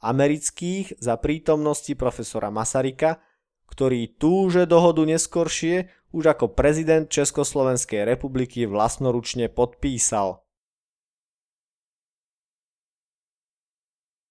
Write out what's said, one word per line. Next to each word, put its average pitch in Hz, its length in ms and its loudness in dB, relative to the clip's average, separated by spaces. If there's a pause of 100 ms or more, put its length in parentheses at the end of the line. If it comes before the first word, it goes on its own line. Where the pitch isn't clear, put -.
amerických 151 960 -2
za 117 160 -2
prítomnosti 151 800 -2
profesora 113 560 -6
Masaryka, 131 720 -2 (440)
ktorý 127 400 -2 (120)
túže 180 480 2
dohodu 165 360 6
neskoršie 165 840 -2 (240)
už 156 200 2
ako 147 200 0
prezident 156 560 2
Československej 131 960 -2
republiky 123 640 -2
vlastnoručne 117 800 -2
podpísal.“ 120 960 -2 (3750)